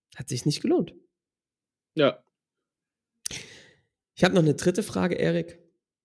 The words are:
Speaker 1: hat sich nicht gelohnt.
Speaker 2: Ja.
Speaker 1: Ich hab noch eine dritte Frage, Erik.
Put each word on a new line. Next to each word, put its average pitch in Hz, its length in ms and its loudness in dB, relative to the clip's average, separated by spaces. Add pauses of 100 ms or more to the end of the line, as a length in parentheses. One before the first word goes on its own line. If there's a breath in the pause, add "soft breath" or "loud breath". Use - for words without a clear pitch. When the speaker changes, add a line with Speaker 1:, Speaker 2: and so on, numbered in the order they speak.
(160)
Speaker 1:
hat - 120 -12
sich 127 180 -6
nicht 147 160 -2
gelohnt. 269 320 0 (1000)
Speaker 2:
Ja. 147 260 2 (1900 loud breath)
Speaker 1:
Ich - 100 -16
hab 185 100 4
noch 180 80 6
eine 151 120 4
dritte 180 280 0
Frage, 185 340 -2
Erik. 170 420 -2 (460)